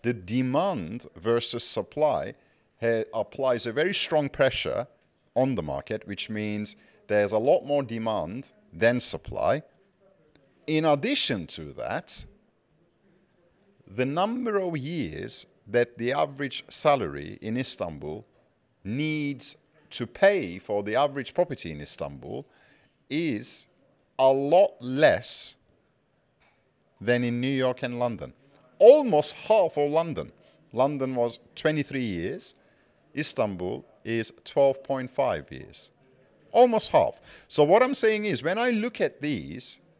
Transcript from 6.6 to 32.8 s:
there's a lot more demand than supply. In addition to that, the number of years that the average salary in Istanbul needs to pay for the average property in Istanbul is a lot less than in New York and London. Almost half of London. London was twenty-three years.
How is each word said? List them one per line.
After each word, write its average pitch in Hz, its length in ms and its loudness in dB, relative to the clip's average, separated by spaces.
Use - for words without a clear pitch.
there's 104 240 4
a 110 80 2
lot 139 260 4
more 143 180 0
demand 110 680 -6
than 113 260 2
supply. - 640 -2
In 156 180 0
addition 147 640 0
to 76 260 -12
that, 82 520 -8
the 113 180 -2
number 214 520 -2
of 180 200 -2
years 127 680 -6
that 120 300 0
the 120 160 -2
average 143 560 -4
salary 87 720 0
in 110 160 -4
Istanbul 82 680 -4
needs 143 720 -4
to - 140 -6
pay 139 540 0
for 104 240 -4
the 104 120 -4
average 135 380 0
property 139 380 -4
in 73 100 -10
Istanbul 73 680 -8
is 135 580 -6
a 135 140 6
lot 143 400 4
less 127 760 2
than 120 240 0
in 120 180 -2
New 127 60 -2
York 131 360 -2
and 123 160 -6
London. 120 340 -4
Almost 226 540 8
half 202 300 4
of 147 140 2
London. 147 400 -2
London 131 420 0
was 120 240 -2
twenty-three 147 480 -2
years. 104 520 -6